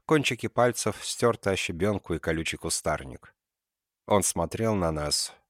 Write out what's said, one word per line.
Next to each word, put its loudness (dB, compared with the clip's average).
кончики 2
пальцев 2
стерты 0
о 2
щебенку -2
и -2
колючий -2
кустарник. -6
Он 4
смотрел 0
на 2
нас, -2